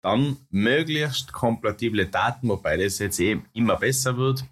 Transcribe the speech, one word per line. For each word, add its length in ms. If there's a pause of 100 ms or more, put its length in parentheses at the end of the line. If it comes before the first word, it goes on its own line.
dann 360 (120)
möglichst 800
kompatible 720
Daten, 420
wobei 280
das 220
jetzt 220
eben 320
immer 240
besser 400
wird 360